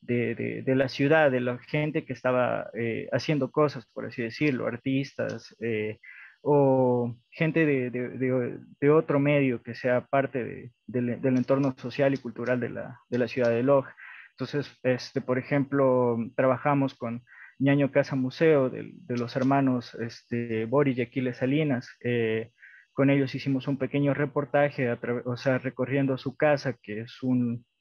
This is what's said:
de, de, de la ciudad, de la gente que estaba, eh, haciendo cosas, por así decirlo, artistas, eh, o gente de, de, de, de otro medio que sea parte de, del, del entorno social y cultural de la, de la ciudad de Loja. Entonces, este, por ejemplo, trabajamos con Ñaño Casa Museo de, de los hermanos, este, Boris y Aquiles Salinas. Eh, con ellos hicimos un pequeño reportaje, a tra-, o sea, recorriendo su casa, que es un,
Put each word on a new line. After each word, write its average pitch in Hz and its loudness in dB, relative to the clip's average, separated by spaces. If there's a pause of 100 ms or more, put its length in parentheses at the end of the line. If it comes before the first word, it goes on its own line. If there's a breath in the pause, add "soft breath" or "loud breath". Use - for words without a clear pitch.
de, 117 -2
de, 113 -6
de 131 0
la 131 2
ciudad, 147 4
de 123 0
la 123 -4
gente 151 -4
que 131 -8
estaba, 123 0
eh, 113 -4
haciendo 131 -2
cosas, 143 0
por 113 -10
así 113 -10
decirlo, 117 -2
artistas, 120 -4
eh, 107 -4 (420 loud breath)
o 131 4 (140)
gente 160 0
de, 131 0
de, 123 -6
de, 127 -2 (220)
de 139 4
otro 156 4
medio 139 2
que 117 -10
sea 123 0
parte 131 0
de, 98 -12 (160)
del, 120 -4
del 127 2
entorno 135 2
social 139 0
y - -2
cultural 120 -4
de 117 -4
la, 107 -12 (100)
de 123 -2
la 117 0
ciudad 120 0
de 117 0
Loja. 135 2 (360 loud breath)
Entonces, - -8
este, 127 -2
por 127 0
ejemplo, 131 2 (180)
trabajamos 135 2
con 120 -10 (360 loud breath)
Ñaño 139 4
Casa 139 0
Museo 131 2
de, 110 -10
de - -8
los 117 -4
hermanos, 131 2
este, 117 -4
Boris 131 2
y 123 0
Aquiles 127 -4
Salinas. 139 -2
Eh, 113 0 (440 loud breath)
con 139 4
ellos 139 0
hicimos 135 -4
un 139 -2
pequeño 143 0
reportaje, 143 0
a 117 -4
tra-, 120 -4
o 123 -4
sea, 127 0
recorriendo 131 -2
su - -8
casa, 139 0
que 107 -8
es - -16
un, 123 -2 (180)